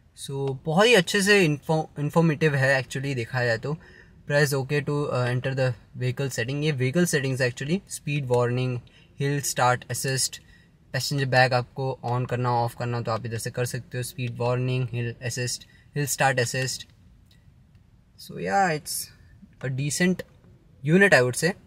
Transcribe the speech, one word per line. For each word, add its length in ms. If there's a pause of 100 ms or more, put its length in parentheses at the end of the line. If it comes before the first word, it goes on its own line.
(180)
So 480
बहुत 200
ही 80
अच्छे 280
से 220
इन्फो-, 560
informative 540
है 300
actually 300
देखा 300
जाए 140
तो। 180 (540)
Press 240
OK 180
to, 420
uh, 120
enter 240
the 220 (300)
vehicle 280
setting। 320
ये 100
vehicle 340
settings 340
actually, 380 (120)
Speed 360
warning, 540 (400)
hill 200
start 500
assist, 500 (520)
passenger 320
back 300
आपको 520
on 240
करना, 200
ऑफ 280
करना 220
तो 120
आप 140
इधर 120
से 120
कर 140
सकते 340
हो, 40
Speed 360
warning, 540
hill 300
assist, 440 (300)
hill 100
start 340
assist। 480 (1300)
So 180
yeah, 380
it's 280 (600)
a 140
decent 420 (680)
unit, 240
I 80
would 220
say। 80 (140)